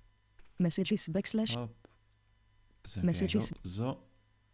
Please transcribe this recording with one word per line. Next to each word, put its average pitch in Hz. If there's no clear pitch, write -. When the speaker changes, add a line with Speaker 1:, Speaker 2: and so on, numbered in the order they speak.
Speaker 1:
Messages 185
backslash. 202
Speaker 2:
Hop. 120
Zo, -
Speaker 1:
Messages. 87
Speaker 2:
zo. 110